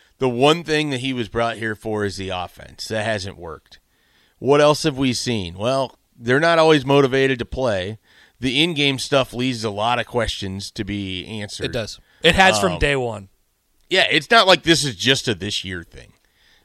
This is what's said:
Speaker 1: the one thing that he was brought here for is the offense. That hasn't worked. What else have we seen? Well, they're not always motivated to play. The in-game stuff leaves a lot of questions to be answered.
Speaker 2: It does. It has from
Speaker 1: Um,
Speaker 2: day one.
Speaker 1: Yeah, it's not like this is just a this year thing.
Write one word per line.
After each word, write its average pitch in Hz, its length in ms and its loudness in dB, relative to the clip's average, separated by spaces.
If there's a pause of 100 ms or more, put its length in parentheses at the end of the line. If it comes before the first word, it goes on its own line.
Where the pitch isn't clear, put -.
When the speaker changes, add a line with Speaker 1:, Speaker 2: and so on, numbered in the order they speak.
(180)
Speaker 1:
the 131 100 0
one 147 360 2
thing 151 260 -2
that 127 100 -4
he 135 120 -4
was 120 160 -4
brought 117 300 -2
here 110 180 -6
for 107 280 -4
is 98 120 -4
the 95 140 -8
offense. - 580 -10
That 110 160 -4
hasn't 101 340 -6
worked. 78 400 -16 (600)
What 139 200 4
else 147 220 4
have 139 160 -2
we 135 140 2
seen? 101 440 -4
Well, 127 400 -4 (220)
they're 127 220 0
not 170 180 4
always 160 260 6
motivated 135 540 4
to 113 60 -4
play. 110 540 -4 (420)
The 127 220 0
in-game 143 360 0
stuff 135 340 0
leaves 120 300 -4
a 110 80 -2
lot 113 300 -2
of 113 60 -6
questions 98 680 -6
to 113 100 -8
be 95 440 -6
answered. 104 400 -10
Speaker 2:
It - 60 -8
does. - 280 -8 (220)
It 165 120 4
has 190 240 6
from 175 140 0
Speaker 1:
Um, 85 80 -6
Speaker 2:
day 143 160 2
one. 110 320 -6 (600)
Speaker 1:
Yeah, 180 220 2
it's 147 200 0
not 226 180 6
like 180 160 4
this 156 200 4
is 123 120 -4
just 127 320 0
a 113 60 0
this 92 300 -8
year 90 200 -10
thing. - 300 -20 (500)